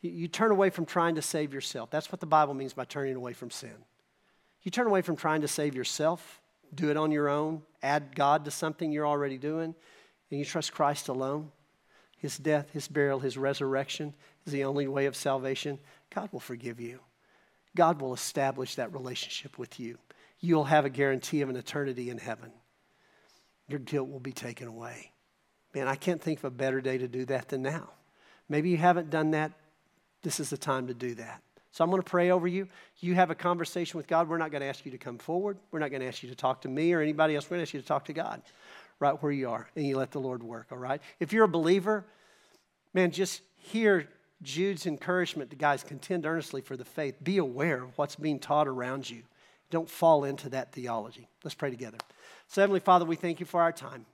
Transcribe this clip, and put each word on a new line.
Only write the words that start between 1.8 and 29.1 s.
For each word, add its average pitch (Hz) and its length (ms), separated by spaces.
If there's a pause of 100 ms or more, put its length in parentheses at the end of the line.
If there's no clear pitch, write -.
That's 156 200
what - 80
the - 60
Bible 151 300
means 135 180
by 127 120
turning 135 300
away 123 180
from 120 180
sin. 113 340 (760)
You 185 80
turn 240 160
away 190 160
from 165 120
trying 156 260
to 151 60
save 147 280
yourself, 151 680 (320)
do 151 160
it 147 80
on 156 140
your 147 180
own, 151 320 (200)
add 143 340
God 147 300
to 147 60
something 160 400
you're 147 140
already 143 320
doing, 160 380 (560)
and 143 80
you 143 60
trust - 260
Christ 143 380
alone. 139 420 (680)
His 143 200
death, 147 340
his 147 160
burial, 139 320
his 131 180
resurrection 139 760 (320)
is 151 80
the 139 100
only 139 240
way 139 180
of 135 120
salvation. 135 640 (360)
God 202 160
will 123 80
forgive 117 400
you. 120 220 (760)
God 165 260
will 131 120
establish 131 640
that 120 180
relationship - 680
with 123 220
you. 117 160 (420)
You'll 165 240
have 147 220
a 139 40
guarantee 139 520
of 135 80
an 127 80
eternity 127 520
in 120 80
heaven. 113 340 (1160)
Your 143 120
guilt 135 300
will 135 120
be 131 100
taken 120 380
away. 117 420 (640)
Man, 135 140
I 135 60
can't 160 260
think 156 180
of - 60
a 131 60
better 131 280
day 131 180
to 127 120
do 127 160
that 127 240
than 131 120
now. 143 300 (560)
Maybe 151 220
you 175 80
haven't 170 320
done 156 220